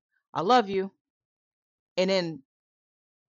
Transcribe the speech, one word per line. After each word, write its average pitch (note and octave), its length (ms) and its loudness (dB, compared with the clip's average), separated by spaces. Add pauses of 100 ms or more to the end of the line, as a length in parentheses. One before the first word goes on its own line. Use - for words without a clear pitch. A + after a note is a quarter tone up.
(340)
I D3+ 80 -4
love G#3+ 280 2
you," F#3+ 220 -4 (1040)
and F#3 140 0
then E3+ 320 -2 (960)